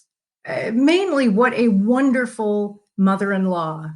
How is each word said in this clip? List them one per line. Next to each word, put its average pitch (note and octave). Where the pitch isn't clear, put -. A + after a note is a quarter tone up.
uh, B2+
mainly C#4+
what A#3
a A#3+
wonderful A3
mother-in-law F#3+